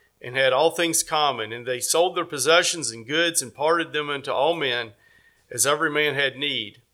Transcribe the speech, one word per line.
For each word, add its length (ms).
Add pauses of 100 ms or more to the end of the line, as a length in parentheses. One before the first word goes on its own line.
(220)
and 140
had 160
all 200
things 320
common. 500
And 120
they 140
sold 380
their 80
possessions 680
and 160
goods 340
and 140
parted 380
them 160
unto 200
all 260
men, 380 (560)
as 160
every 240
man 260
had 200
need. 460 (120)